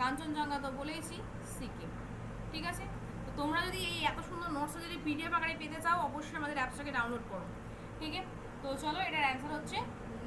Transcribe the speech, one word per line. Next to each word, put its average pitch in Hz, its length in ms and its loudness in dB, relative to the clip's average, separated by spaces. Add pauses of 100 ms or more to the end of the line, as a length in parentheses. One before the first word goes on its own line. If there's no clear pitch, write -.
কাঞ্চনজঙ্ঘা 294 640 2
তো 269 40 2 (120)
বলেইছি 302 360 -2 (400)
সিকিম। - 340 -4 (600)
ঠিক 320 180 -2
আছে, 359 140 -2 (400)
তো - 60 -4 (100)
তোমরা 311 260 4
যদি 370 140 0 (100)
এই 330 80 0 (120)
এত - 80 -2 (100)
সুন্দর 349 280 -2
নোটস 302 180 0 (120)
যদি 320 100 -2 (100)
পিডিএফ 320 320 2
আকারে 320 220 4
পেতে 311 240 -4
চাও, 349 140 8 (100)
অবশ্যই 302 320 -2
আমাদের 294 200 0
অ্যাপসটাকে 277 380 0
ডাউনলোড 240 340 2
করো। 175 140 -4 (540)
ঠিক 311 200 -2
আছে, 381 100 -6 (320)
তো 277 60 -4 (140)
চলো, 311 160 2 (100)
এটার 311 180 4
অ্যান্সার 269 300 2
হচ্ছে 370 220 -2 (480)